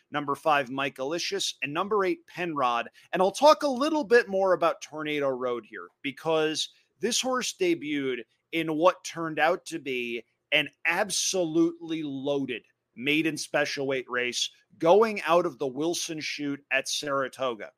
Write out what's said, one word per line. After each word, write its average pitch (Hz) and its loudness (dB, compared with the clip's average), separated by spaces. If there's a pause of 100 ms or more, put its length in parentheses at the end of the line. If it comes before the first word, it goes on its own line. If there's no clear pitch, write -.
number 139 -2
five, 143 2
Michaelicious, 139 -4
and 139 -6
number 196 0
eight, 170 -2
Penrod. 131 -2 (220)
And 185 2
I'll 190 4
talk 302 6
a 302 0
little 285 0
bit 214 6
more 190 2
about 165 0
Tornado 151 -4
Road 123 -2
here 92 -14 (140)
because 156 0 (320)
this 226 0
horse 247 -2
debuted 143 0 (340)
in 160 -2
what 175 4
turned 160 -6
out 160 2
to 160 -8
be 123 -4 (300)
an 147 2 (160)
absolutely 170 0
loaded 135 -4 (320)
maiden 151 0
special 147 -2
weight 131 -4
race 123 -2 (280)
going 202 4
out 170 2
of 139 -4
the 143 -4
Wilson 156 -4
chute 143 -6 (100)
at 131 0
Saratoga. 127 -4